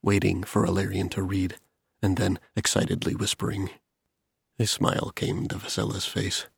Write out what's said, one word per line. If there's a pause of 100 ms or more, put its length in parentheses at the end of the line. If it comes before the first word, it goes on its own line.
waiting
for
Alarian
to
read, (420)
and
then (160)
excitedly
whispering. (880)
A
smile
came
to
Vasella's
face. (100)